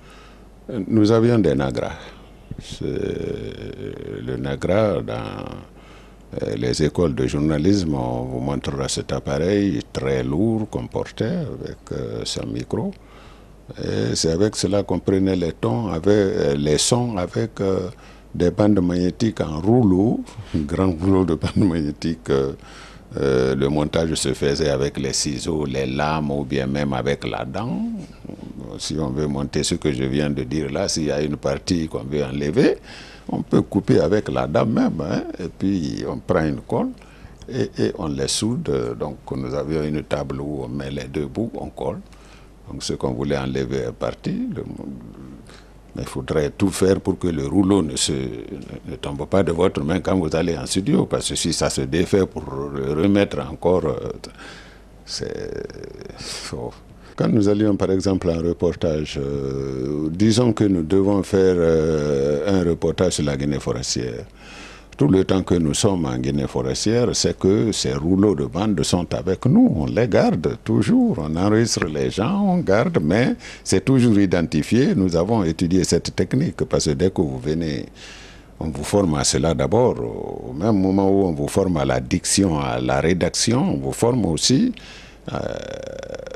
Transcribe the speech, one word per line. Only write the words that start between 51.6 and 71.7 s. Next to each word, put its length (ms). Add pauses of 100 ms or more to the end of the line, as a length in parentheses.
se 120
défait 460
pour 180 (280)
le 200
remettre 480
encore, 460
euh, 100 (1080)
c'est 460 (680)
faux. 560 (440)
Quand 100
nous 220
allions 260
par 160
exemple 400
en 80
reportage, 840
euh, 920
disons 400
que 100
nous 220
devons 400
faire, 340
euh, 1040
un 80
reportage 440
sur 100
la 120
Guinée 220
forestière. 680 (720)
Tout 120
le 160
temps 180
que 120
nous 180
sommes 320
en 140
Guinée 280
forestière, 680
c'est 220
que 340
ces 220
rouleaux 400
de 100
bande 380
sont 320
avec 320
nous, 280
on 120
les 200
garde 560
toujours, 580
on 160
enregistre 500